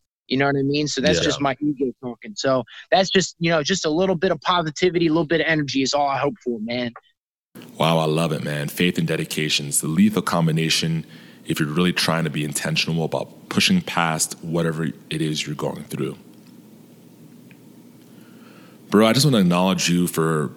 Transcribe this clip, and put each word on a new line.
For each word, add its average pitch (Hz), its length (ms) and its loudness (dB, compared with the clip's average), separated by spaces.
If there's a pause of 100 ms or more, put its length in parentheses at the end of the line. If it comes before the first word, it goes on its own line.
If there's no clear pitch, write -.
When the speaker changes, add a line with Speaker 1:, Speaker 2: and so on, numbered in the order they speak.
(280)
Speaker 1:
You 131 80 0
know 139 100 2
what 139 100 2
I 139 60 0
mean? 147 240 0
So 139 140 -4
that's 156 180 2
Speaker 2:
Yeah. 160 60 0
Speaker 1:
just 143 160 0
my 139 200 0
ego 147 400 -2
talking. 120 360 -12
So 131 260 0 (300)
that's 185 180 2
just, - 300 0
you 170 100 0
know, 156 140 2
just 175 200 -2
a 156 60 0
little 185 240 2
bit 175 160 0
of 160 120 -2
positivity, 175 680 0
a - 20 2
little 160 160 2
bit 160 140 0
of 151 80 0
energy 139 340 0
is 127 100 0
all 143 140 2
I 139 120 -2
hope 135 160 -2 (100)
for, 120 160 -4
man. 120 320 -6 (840)
Speaker 3:
Wow, 80 220 2
I 80 60 2
love 78 260 0
it, 65 140 -6
man. 73 240 -6
Faith 90 280 0
and 82 120 0
dedication 78 580 -4
is 71 140 -2
the 76 80 -4
lethal 98 340 4
combination 80 800 0 (420)
if 80 120 -4
you're 73 100 0
really 90 240 0
trying 82 300 0
to 78 80 -2
be 76 140 -4
intentional 80 600 -2
about - 440 -6
pushing - 320 2
past 82 540 -2 (100)
whatever 82 400 -2
it - 360 -6
is 78 240 -2
you're 76 120 -8
going 73 260 -6
through. 71 340 -6 (2750)
Bro, 107 200 6
I 113 40 4
just 127 140 4
wanna 123 140 4
acknowledge 90 500 4
you 87 160 4
for 80 500 0